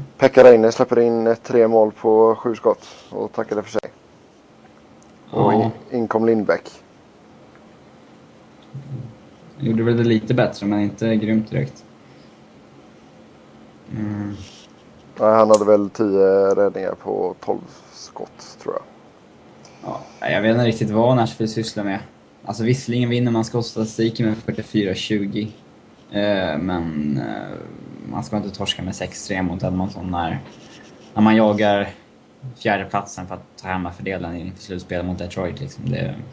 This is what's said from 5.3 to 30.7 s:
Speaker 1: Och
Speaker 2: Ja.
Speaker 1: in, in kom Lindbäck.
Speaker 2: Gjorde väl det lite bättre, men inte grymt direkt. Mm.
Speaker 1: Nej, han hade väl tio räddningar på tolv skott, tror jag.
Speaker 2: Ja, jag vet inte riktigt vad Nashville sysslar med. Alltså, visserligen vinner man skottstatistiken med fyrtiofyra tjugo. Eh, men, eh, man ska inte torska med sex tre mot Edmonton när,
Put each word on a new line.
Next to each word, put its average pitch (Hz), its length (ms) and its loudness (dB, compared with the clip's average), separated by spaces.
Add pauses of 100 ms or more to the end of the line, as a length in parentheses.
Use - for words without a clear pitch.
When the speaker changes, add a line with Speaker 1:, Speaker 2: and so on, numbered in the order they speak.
Speaker 1:
Och 113 220 2
Speaker 2:
Ja. 110 100 4 (280)
Speaker 1:
in, 131 80 -2
in 113 100 -2
kom 110 180 0
Lindbäck. 101 440 0 (3000)
Speaker 2:
Gjorde 113 240 -2
väl 117 140 2
det 117 80 2
lite 113 300 2
bättre, 107 320 -2
men 104 140 0
inte 110 360 -2
grymt 107 340 0
direkt. - 340 -6 (2000)
Mm. 104 400 -6 (840)
Speaker 1:
Nej, 107 140 4
han 110 160 6
hade 104 140 6
väl 101 260 4
tio 98 640 4
räddningar 98 400 0
på 95 400 -4 (100)
tolv 104 160 -4 (320)
skott, - 680 -18
tror - 120 -8
jag. - 80 -8 (1400)
Speaker 2:
Ja, - 80 -6
jag 95 140 0
vet 110 120 2
inte 120 120 2
riktigt 110 240 -2
vad 120 260 4
Nashville 113 320 -2
sysslar 110 360 -6
med. 98 140 -4 (460)
Alltså, 107 200 -8
visserligen 123 440 0
vinner 120 240 0
man 113 120 0
skottstatistiken 113 840 -4
med 107 100 -2
fyrtiofyra 107 580 -4
tjugo. 104 540 -4 (640)
Eh, 98 480 -2
men, 80 580 -4 (100)
eh, 50 300 -10 (540)
man - 140 -6
ska 107 120 -6
inte 98 140 -4
torska 95 320 -8
med 90 140 -8
sex - 300 -10
tre 95 160 -2
mot 90 200 -4
Edmonton 92 480 -4
när, 85 280 -4 (760)